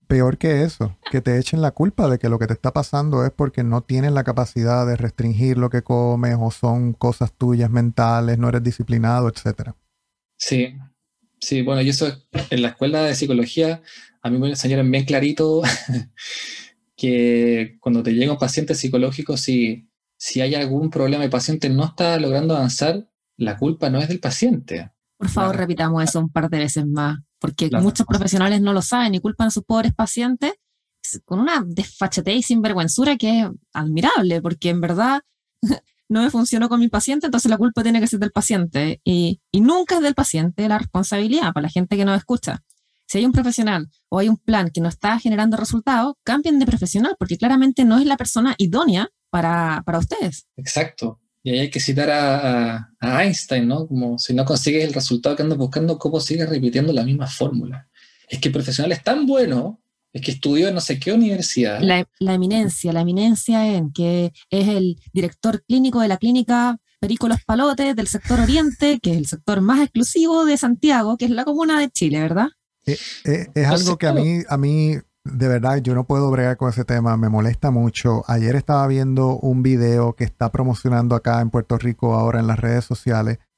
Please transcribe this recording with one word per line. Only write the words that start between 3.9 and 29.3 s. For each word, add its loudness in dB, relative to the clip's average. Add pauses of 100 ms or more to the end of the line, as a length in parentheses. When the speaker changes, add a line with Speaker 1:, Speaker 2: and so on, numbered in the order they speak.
Speaker 1:
la 0
capacidad 0
de 0
restringir 0
lo 2
que -2
comes 0
o 0
son 0
cosas -2
tuyas 2
mentales, 0
no 0
eres 0
disciplinado, 0
etcétera. -6 (640)
Speaker 2:
Sí, -2 (640)
sí, -2
bueno, 0
y 2
eso 0 (440)
en 0
la 0
escuela -2
de 0
psicología -2 (400)
a -4
mí 0
me 0
lo -2
enseñaron 0
bien 0
clarito, 0
<laughs> -8
que 2
cuando 0
te 0
llega 2
un -4
paciente -2
psicológico, -2
si, -2 (280)
si -6
hay 0
algún -2
problema 0
y 0
el -2
paciente -2
no 2
está 0
logrando 0
avanzar, 0 (280)
la -4
culpa -2
no 0
es -2
del -4
paciente. -2 (260)
Speaker 3:
Por -4
favor, 0
Speaker 2:
La -2
Speaker 3:
repitamos 0
eso -2
un -2
par -2
de 0
veces -2
más, -2 (200)
porque -4
Speaker 2:
La 0
Speaker 3:
muchos 2
Speaker 2:
respuesta. 0
Speaker 3:
profesionales 2
no 2
lo 2
saben 0
y -2
culpan -2